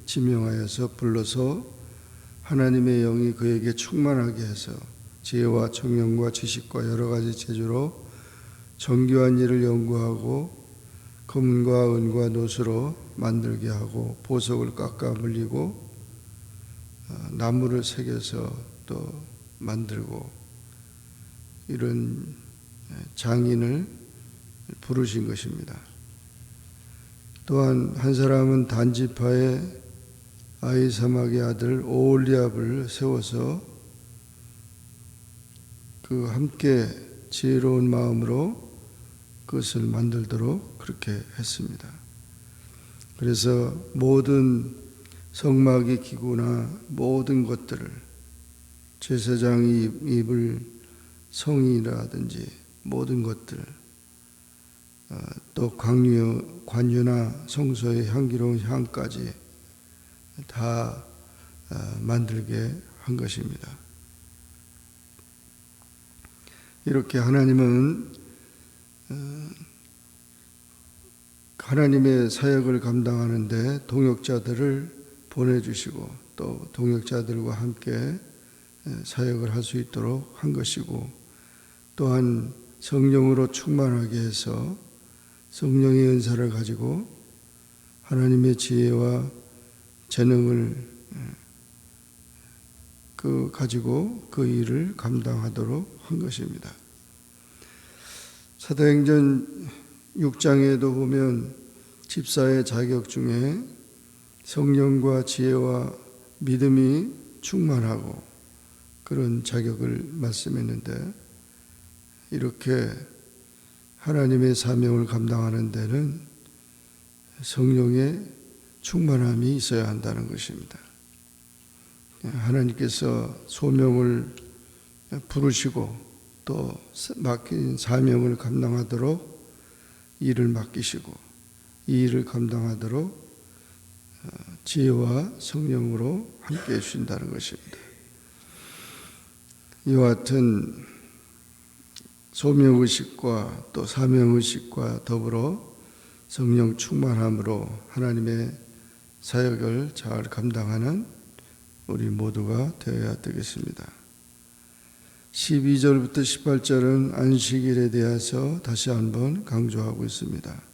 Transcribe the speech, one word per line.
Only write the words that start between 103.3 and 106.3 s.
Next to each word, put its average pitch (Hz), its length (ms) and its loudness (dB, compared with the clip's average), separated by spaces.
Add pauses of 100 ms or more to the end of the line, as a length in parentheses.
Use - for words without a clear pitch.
성령과 135 840 4
지혜와 127 640 0 (460)